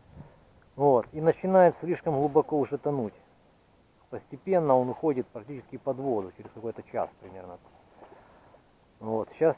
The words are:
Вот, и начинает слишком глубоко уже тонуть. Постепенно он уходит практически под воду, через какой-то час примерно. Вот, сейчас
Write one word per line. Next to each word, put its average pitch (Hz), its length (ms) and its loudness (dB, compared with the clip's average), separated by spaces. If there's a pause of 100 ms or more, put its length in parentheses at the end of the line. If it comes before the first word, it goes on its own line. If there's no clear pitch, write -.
(760)
Вот, 135 360 4
и 156 80 -10
начинает 180 600 4
слишком 160 360 -4
глубоко 147 420 2
уже 139 200 -2
тонуть. 135 340 -4 (960)
Постепенно 147 640 0
он 127 140 4
уходит 127 380 -2
практически 123 500 -16
под 127 220 -6
воду, 110 400 -4
через - 140 -18
какой-то 113 320 -10
час - 260 -6 (100)
примерно. 92 380 -18 (1400)
Вот, 110 360 -6
сейчас 160 240 2